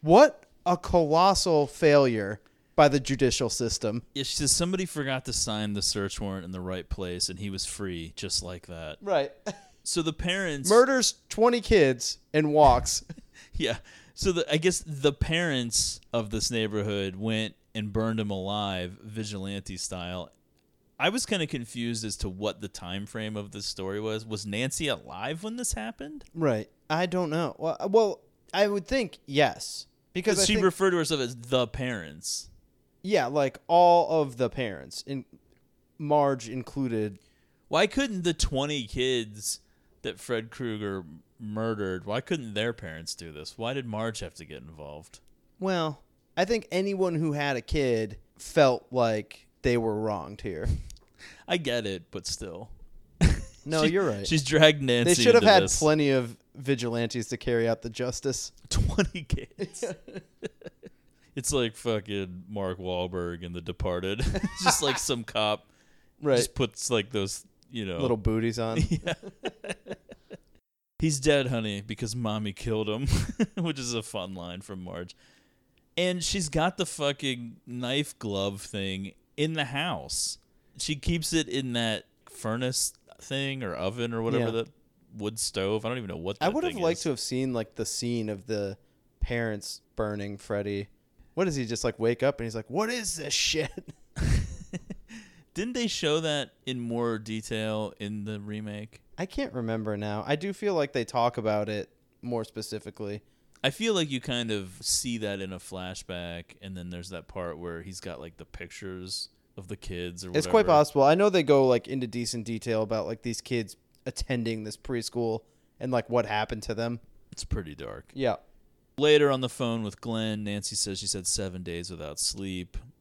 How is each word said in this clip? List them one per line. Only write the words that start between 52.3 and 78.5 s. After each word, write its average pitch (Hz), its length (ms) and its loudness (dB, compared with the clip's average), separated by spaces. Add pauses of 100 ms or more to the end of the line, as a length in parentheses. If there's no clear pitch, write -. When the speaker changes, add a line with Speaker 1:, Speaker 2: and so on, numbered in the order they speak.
Speaker 2:
<laughs> - 80 8 (360)
Speaker 1:
No, 156 200 2
Speaker 2:
She, 156 80 4
Speaker 1:
you're 185 160 2
right. 101 180 -2
Speaker 2:
she's 151 180 2
dragged 151 380 8
Nancy 120 320 6
Speaker 1:
They 151 80 4
should 240 120 10
have - 80 10
Speaker 2:
into 220 100 10
Speaker 1:
had 190 120 10
Speaker 2:
this. - 140 2
Speaker 1:
plenty 151 320 6
of 120 260 2 (180)
vigilantes 117 720 -2
to 123 80 -4
carry 117 320 2
out 113 140 0
the 120 80 -6
justice. - 680 -4
Speaker 2:
<laughs> - 100 -20
Twenty - 540 2
kids. - 680 -6
Speaker 1:
<laughs> 190 40 -8 (1400)
Speaker 2:
It's 131 160 -2
like 120 240 0
fucking 98 720 -4
Mark 95 300 -4
Wahlberg 90 680 -4
in 87 80 -8
The 87 80 -6
Departed. 90 580 -2 (240)
<laughs> - 220 -6
Just, - 180 4
like, 135 160 0
some 120 240 -2
cop 107 440 -2 (540)
Speaker 1:
Right. 143 160 4
Speaker 2:
just 117 200 2
puts, - 340 -2
like, 110 200 0
those, 101 360 -4 (240)
you 113 160 -6
know. 87 120 -4
Speaker 1:
Little 120 180 2
booties 110 420 0
on. 113 260 -2
Speaker 2:
<laughs> - 40 -2
Yeah. 170 260 -2 (1800)
"He's 156 220 0
dead, 143 260 4
honey, 110 340 -2
because 107 360 -6
mommy 107 360 -2
killed 110 360 -2
him," 117 180 -2
<laughs> - 560 0
which 160 160 -2
is 120 160 -6
a 113 80 -2
fun 95 320 -6
line 90 280 -10
from 95 200 -12
Marge. 90 320 -10 (840)
And 180 280 0
she's 185 240 -2
got 165 280 0
the 175 100 -2
fucking 135 720 -4 (100)
knife 123 500 -4
glove 101 440 -2